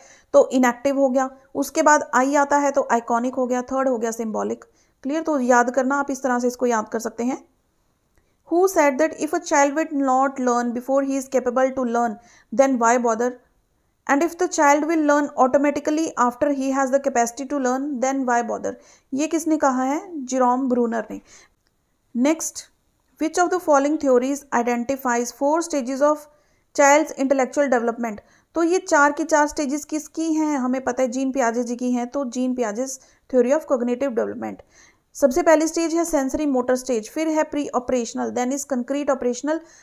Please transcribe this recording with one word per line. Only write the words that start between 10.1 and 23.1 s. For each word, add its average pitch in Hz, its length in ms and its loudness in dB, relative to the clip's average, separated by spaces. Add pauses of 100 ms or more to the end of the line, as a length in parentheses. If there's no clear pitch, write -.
learn 240 240 0
before 262 300 0
he 269 200 -2
is 262 100 -10
capable 254 460 0
to 262 60 -2
learn, 233 300 -2 (400)
then 269 240 2
why 233 260 4
bother? 233 260 0 (800)
And 277 120 2
if 330 160 -2
the 359 140 0
child 294 320 4
will 311 260 0
learn 294 180 2 (120)
automatically 285 680 2 (120)
after 247 340 0
he 269 240 -2
has 269 120 0
the 269 160 0
capacity 247 420 -2
to 285 120 -4
learn, 262 400 -2
then 262 260 -2
why 240 240 0
bother? 196 220 -6 (420)
ये 285 120 -2
किसने 311 300 -2
कहा 269 260 2
है? 302 440 -6
जेरोम 254 420 0
ब्रूनर 233 420 -2
ने। 196 100 -12 (960)
Next, 294 360 0 (720)